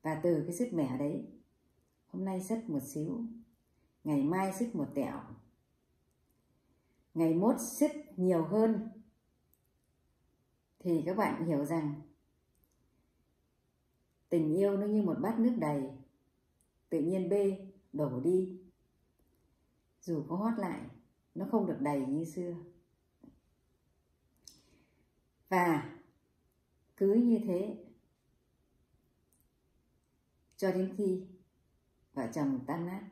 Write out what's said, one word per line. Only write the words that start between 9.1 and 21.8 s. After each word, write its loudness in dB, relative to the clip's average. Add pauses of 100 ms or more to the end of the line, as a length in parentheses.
thì 2
các 0
bạn 0
hiểu 0
rằng -2 (2250)
tình 2
yêu 4
nó 0
như 2
một 2
bát 0
nước 4
đầy, -2 (960)
tự 0
nhiên 0
bê, 2 (260)
đổ -2
đi. 2 (1400)
Dù -4
có -4
hót -2
lại, -4 (540)
nó -6
không 2
được -2